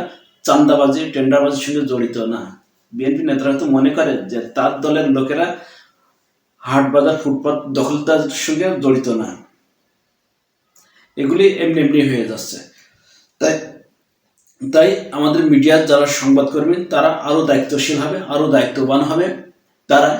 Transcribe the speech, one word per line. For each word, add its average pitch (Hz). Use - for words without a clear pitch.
চাঁদাবাজি, 143
টেন্ডারবাজির 139
সঙ্গে 147
জড়িত 120
না। 113
বিএনপি 135
নেতারা 135
তো -
মনে 135
করে 143
যে 117
তার -
দলের 151
লোকেরা 147
হাট 135
বাজার, 147
ফুটপাত 135
দখলদারদের 147
সঙ্গে 160
জড়িত 131
না। 98
এগুলি 156
এমনি 160
এমনি 143
হয়ে 117
যাচ্ছে। -
তাই, 156
তাই 185
আমাদের 151
মিডিয়ার 156
যারা 143
সংবাদকর্মী, 139
তারা 156
আরও 156
দায়িত্বশীল 139
হবে, 156
আরও 151
দায়িত্ববান 135
হবে। 170
তারা 143